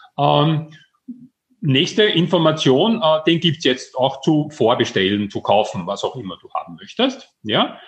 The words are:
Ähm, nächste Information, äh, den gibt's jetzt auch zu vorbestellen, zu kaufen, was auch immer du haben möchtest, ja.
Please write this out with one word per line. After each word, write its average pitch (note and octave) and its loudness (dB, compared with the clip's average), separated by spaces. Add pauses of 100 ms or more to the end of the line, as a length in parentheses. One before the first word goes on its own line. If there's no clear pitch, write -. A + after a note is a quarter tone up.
(180)
Ähm, D3 2 (920)
nächste D3+ 0
Information, E3 2
äh, D#3 2
den E3+ 2
gibt's - -2
jetzt B2+ -2
auch C3 -2
zu D3+ 0
vorbestellen, G#2 0
zu - -8
kaufen, G#2 0
was G2 -6
auch G2+ -6
immer F#2+ -12
du - -20
haben - -10
möchtest, - -6 (120)
ja. - 0